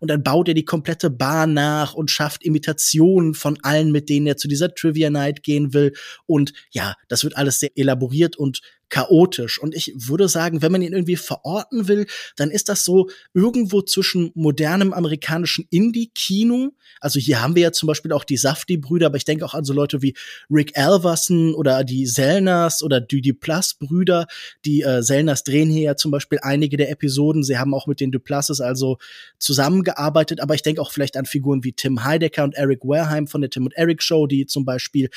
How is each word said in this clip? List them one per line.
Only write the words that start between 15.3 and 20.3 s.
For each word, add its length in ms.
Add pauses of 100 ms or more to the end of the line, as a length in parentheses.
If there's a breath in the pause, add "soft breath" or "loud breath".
Indie-Kino. 1080 (260 soft breath)
Also 180
hier 240
haben 140
wir 60
ja 100
zum 160
Beispiel 240
auch 100
die 140
Safdie-Brüder, 720
aber 100
ich 80
denke 200
auch 100
an 100
so 80
Leute 280
wie 140 (340 loud breath)